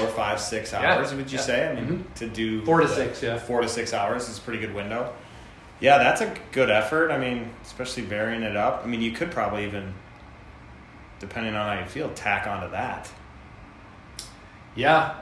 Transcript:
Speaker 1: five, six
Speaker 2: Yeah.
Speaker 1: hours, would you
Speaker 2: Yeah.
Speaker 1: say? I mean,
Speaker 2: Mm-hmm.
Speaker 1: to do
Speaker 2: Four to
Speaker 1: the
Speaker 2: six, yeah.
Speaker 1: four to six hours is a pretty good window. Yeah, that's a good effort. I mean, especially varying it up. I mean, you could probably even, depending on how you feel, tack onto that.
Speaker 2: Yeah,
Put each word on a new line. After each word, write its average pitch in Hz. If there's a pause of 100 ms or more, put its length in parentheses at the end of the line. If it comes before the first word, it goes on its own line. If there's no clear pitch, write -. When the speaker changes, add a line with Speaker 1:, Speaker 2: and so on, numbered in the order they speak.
Speaker 1:
five, 107
six 107
Speaker 2:
Yeah. 107
Speaker 1:
hours, 139
would 135
you 131
Speaker 2:
Yeah. -
Speaker 1:
say? 123
I -
mean, 127
Speaker 2:
Mm-hmm. 170
Speaker 1:
to 117
do 110
Speaker 2:
Four 160
to 143
Speaker 1:
the -
Speaker 2:
six, 123
yeah. 117
Speaker 1:
four 120
to 117
six 113
hours 117
is 107
a -
pretty 110
good 101
window. 113 (680)
Yeah, 143
that's 131
a 220 (200)
good 127
effort. 110
I 143
mean, 123 (140)
especially -
varying 110
it 104
up. 110
I 113
mean, 117
you 113
could 170
probably 104
even, 98 (1200)
depending 110
on 104
how 92
you 92
feel, -
tack 101
onto 95
that. 98 (1700)
Speaker 2:
Yeah, 156